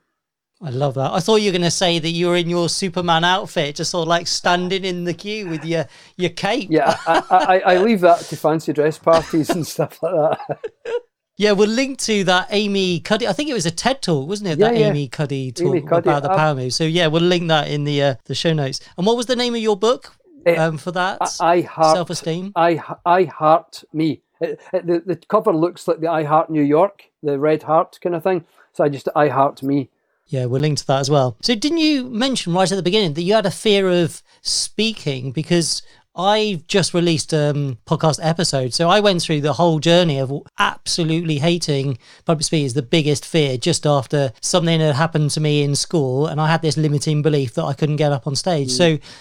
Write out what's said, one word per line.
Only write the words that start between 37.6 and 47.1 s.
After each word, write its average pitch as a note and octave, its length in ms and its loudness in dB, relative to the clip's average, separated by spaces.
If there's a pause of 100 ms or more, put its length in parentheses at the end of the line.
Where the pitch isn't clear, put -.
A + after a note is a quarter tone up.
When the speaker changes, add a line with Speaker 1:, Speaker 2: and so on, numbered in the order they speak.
Speaker 1:
podcast D#3+ 360 0
episode. D3 520 -2
So E3+ 140 2
I G3+ 120 4
went G3 220 2
through D#3 200 -2
the D3 120 0
whole E3 240 4
journey E3+ 400 4
of C3 140 -4 (260)
absolutely D#3+ 800 -2
hating C#3+ 600 0 (260)
public D#3+ 200 0
speaking D3+ 220 0
is A#2+ 80 -4
the D3 80 0
biggest D3 420 0
fear C#3+ 340 0
just E3 280 -2
after C#3+ 540 0
something E3 400 2
had D#3 140 2
happened D3+ 380 0
to D#3 80 -4
me D3 220 2
in C#3+ 120 0
school. C#3 520 -2
And D3+ 140 -4
I D#3 80 2
had D#3+ 140 2
this D3+ 140 0
limiting D3+ 460 0